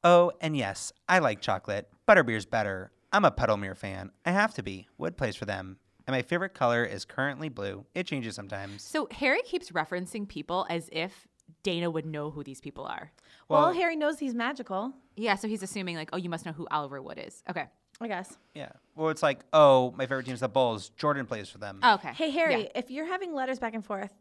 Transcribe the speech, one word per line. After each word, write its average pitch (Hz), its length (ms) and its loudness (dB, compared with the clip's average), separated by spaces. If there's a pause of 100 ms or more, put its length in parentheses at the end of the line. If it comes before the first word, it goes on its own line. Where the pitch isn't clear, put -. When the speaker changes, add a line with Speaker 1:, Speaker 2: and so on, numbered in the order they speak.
Speaker 1:
Oh, 175 280 8 (100)
and 156 160 -2
yes, 98 340 -4 (160)
I 180 120 6
like 120 220 0
chocolate. 101 480 -4 (180)
Butterbeer's 117 380 8
better. 98 460 -4 (220)
I'm 202 120 4
a 135 60 8
Puddlemere 101 460 0
fan. 95 340 -10 (140)
I 175 60 0
have 208 240 2
to - 80 -8
be. 95 240 -10 (100)
Wood - 200 -6
plays 110 180 -2
for 107 100 -8
them. 95 320 -8 (300)
And 131 80 -2
my 127 60 0
favorite 175 320 -4
color 120 300 2
is 98 220 -6
currently 139 440 -6
blue. 101 440 -10
It 180 140 -6
changes 117 280 -6
sometimes. 101 460 -12
Speaker 2:
So - 300 -4
Harry 285 320 0
keeps - 280 -6
referencing 180 560 -6
people 175 420 -4
as 165 220 -4
if 175 360 -8 (360)
Dana 175 280 -2
would 156 140 -4
know 151 260 -8
who 151 120 -12
these 135 180 -16
people - 240 -12
are. - 260 -10 (360)
Speaker 3:
Well, 302 140 6
Speaker 1:
Well, 339 120 6
Speaker 3:
Harry 339 220 0
knows 302 220 0
he's 269 160 -4
magical. 240 600 -4 (220)
Speaker 2:
Yeah, 208 200 2
so 214 120 -6
he's 214 140 -4
assuming, 185 360 -6
like, 160 160 -8
"Oh, 170 40 -4
you 175 120 -6
must 165 160 -6
know 165 80 -8
who 160 180 -10
Oliver 139 300 -4
Wood 147 220 -12
is." - 260 -18
Okay. 165 160 -6 (340)
Speaker 3:
I 226 80 -8
guess. 185 280 -8 (200)
Speaker 1:
Yeah. 147 140 -12 (260)
Well, 156 140 0
it's 156 120 -2
like, 143 200 0 (120)
"Oh, 135 440 10
my 131 80 -2
favorite 131 200 -4
team's 127 140 -8
the 127 80 -2
Bulls. 117 440 0
Jordan 143 360 -2
plays 107 220 -8
for 98 100 -20
them." 98 240 -10
Speaker 2:
Oh, 226 120 6
okay. 165 180 -8
Speaker 3:
Hey, 311 180 -4
Harry, 285 320 0
Speaker 2:
Yeah. - 100 -10
Speaker 3:
if 247 160 -6
you're 285 160 -8
having 359 300 -6
letters 262 240 -4
back 226 160 -6
and 214 100 -8
forth 196 360 -8